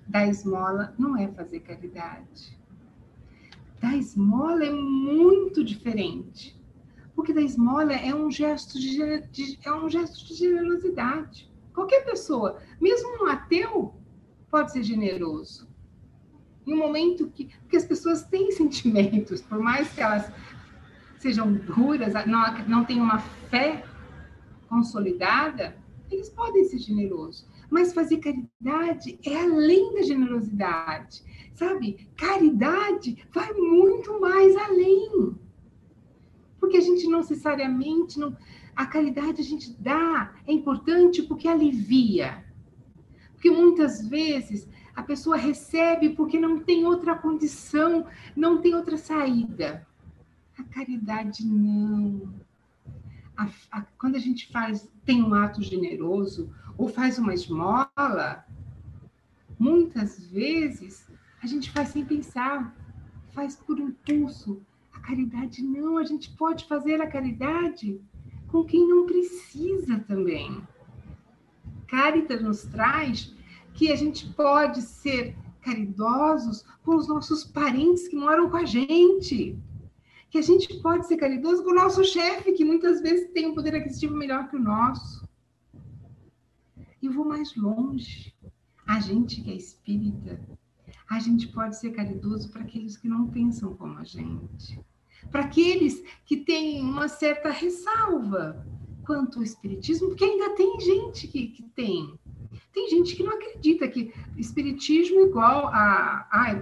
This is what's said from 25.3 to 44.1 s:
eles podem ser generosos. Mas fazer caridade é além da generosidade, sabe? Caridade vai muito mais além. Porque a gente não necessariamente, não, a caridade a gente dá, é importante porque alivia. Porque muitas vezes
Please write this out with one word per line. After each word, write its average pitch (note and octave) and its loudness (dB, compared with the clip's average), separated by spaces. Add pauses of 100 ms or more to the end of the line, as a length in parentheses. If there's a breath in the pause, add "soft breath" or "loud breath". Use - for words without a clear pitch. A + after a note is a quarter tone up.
eles G4 -6
podem G#4+ 2
ser B3+ -6
generosos. G#3 -6 (220 soft breath)
Mas F4 2
fazer D#4+ 0
caridade C#4 -6
é C#4+ -2
além F4 4
da G#4 0
generosidade, G3+ -2 (300 loud breath)
sabe? E4+ -4
Caridade E4 2
vai G#4 -4
muito G4 4
mais F#4+ 6
além. G4 4 (1300)
Porque F#4 4
a F4 10
gente F4 2
não E4 2
necessariamente, D4 -2
não, D4 -4 (440 loud breath)
a C4 0
caridade D4 -2
a - -2
gente C4+ -8
dá, D4 -2 (140)
é D4 2
importante E4+ 4
porque - -2
alivia. A3+ 2 (880 soft breath)
Porque F4 4
muitas D#4+ 4
vezes C#4 -4 (260 loud breath)